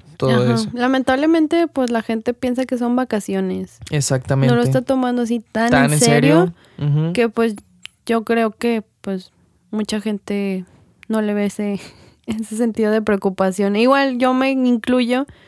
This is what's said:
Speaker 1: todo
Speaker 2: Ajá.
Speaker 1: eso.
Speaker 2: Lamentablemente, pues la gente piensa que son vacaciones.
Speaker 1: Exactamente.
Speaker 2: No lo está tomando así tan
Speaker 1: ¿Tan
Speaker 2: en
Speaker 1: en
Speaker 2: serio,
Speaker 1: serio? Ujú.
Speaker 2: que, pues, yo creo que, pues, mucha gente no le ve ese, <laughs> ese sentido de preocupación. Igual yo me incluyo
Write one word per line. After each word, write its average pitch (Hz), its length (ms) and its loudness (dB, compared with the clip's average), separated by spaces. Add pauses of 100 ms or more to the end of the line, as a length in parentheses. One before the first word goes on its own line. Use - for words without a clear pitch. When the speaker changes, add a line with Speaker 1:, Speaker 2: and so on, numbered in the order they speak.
(160)
Speaker 1:
todo 135 280 2
Speaker 2:
Ajá. 240 100 2
Speaker 1:
eso. 220 180 -2
Speaker 2:
Lamentablemente, 285 920 2
pues 262 240 -2
la 233 120 0
gente 226 300 -4
piensa 247 320 -2
que 247 140 -4
son 240 180 0
vacaciones. 190 800 -4 (120)
Speaker 1:
Exactamente. 135 640 0
Speaker 2:
No - 20 4
lo 240 80 2
está 240 180 2
tomando 247 400 0
así 233 180 -2
tan 226 300 -2
Speaker 1:
¿Tan 139 160 4
Speaker 2:
en 147 80 2
Speaker 1:
en 151 60 4
Speaker 2:
serio, 151 520 4 (260)
Speaker 1:
serio? 147 120 -2 (120)
Ujú. 165 100 -2
Speaker 2:
que, 233 160 2
pues, 226 260 -2 (520)
yo 226 180 -2
creo 226 280 0
que, 233 300 -2 (200)
pues, 190 280 -8 (400)
mucha 214 300 -6
gente 202 640 -6 (440)
no 220 120 -2
le 208 140 -2
ve 208 120 -2
ese, 202 340 -6 (240)
<laughs> - 220 -20
ese 220 300 -8
sentido 220 360 -2
de 220 100 0
preocupación. 196 760 0
Igual 262 420 2
yo 254 140 2
me 262 200 0
incluyo 247 760 0 (220)